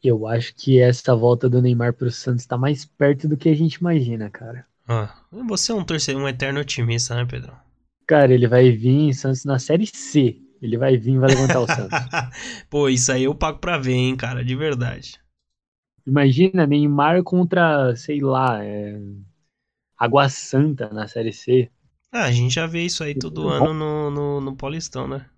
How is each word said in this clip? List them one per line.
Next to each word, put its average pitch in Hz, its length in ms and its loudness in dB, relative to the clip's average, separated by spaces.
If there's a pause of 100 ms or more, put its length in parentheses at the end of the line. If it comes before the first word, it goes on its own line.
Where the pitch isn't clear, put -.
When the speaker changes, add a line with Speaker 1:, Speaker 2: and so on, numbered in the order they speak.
Speaker 1:
Eu 113 220 0
acho 117 300 -4
que 131 220 4
essa 123 380 4
volta 120 320 2
do 123 140 2
Neymar 120 320 0
pro 123 160 -4
Santos 123 340 -6
tá 123 140 -6
mais 139 260 -2
perto 143 420 0
do 151 80 0
que 143 140 0
a 156 60 6
gente 156 220 0
imagina, 123 520 -2
cara. 120 380 -16 (200)
Speaker 2:
Ah, 113 460 -6
você 220 400 -6
é - 20 -2
um 202 80 -2
torcedor, 147 380 -4
um 139 80 -2
eterno 135 320 -4
otimista, 117 540 -2
né, 120 100 -2
Pedrão? - 320 -10 (500)
Speaker 1:
Cara, 139 280 6
ele 123 120 4
vai 123 260 8
vir 113 180 2 (180)
em 135 60 2
Santos 131 320 -4
na 139 120 0
Série 170 280 0
C. - 520 0 (220)
Ele 113 180 -4
vai 131 180 4
vir 120 180 0
e 131 40 2
vai 131 120 4
levantar 131 300 2
o 117 80 -2
Santos. 127 420 -4
Speaker 2:
<laughs> - 600 -10
Pô, 147 180 0
isso 127 240 0
aí 127 120 0
eu 143 100 0
pago 156 240 -4
pra 175 200 -4
ver, 127 160 -2
hein, 127 220 0
cara, 127 280 -6
de 123 120 -4
verdade. 131 640 -6 (840)
Speaker 1:
Imagina, 147 600 4
Neymar 147 560 2
contra, 170 760 2
sei 147 240 -6
lá, 131 440 0
é... 104 340 -8 (1000)
Água 135 320 4
Santa 135 640 -2
na 107 140 -8
Série 113 260 -6
C. 123 380 0 (420)
Speaker 2:
Ah, 233 140 -2
a 127 40 0
gente 123 240 2
já 165 140 -2
vê 170 160 -4
isso 170 180 -6
aí 147 120 -6
Speaker 1:
Isso 131 160 -6
Speaker 2:
todo 151 200 -4
Speaker 1:
é - 0 -
Speaker 2:
ano 147 240 2
Speaker 1:
bom. - 0 -
Speaker 2:
no, 151 380 -4
no, 143 280 -4
no 135 160 -8
Paulistão, 135 520 -8
né? 135 300 -10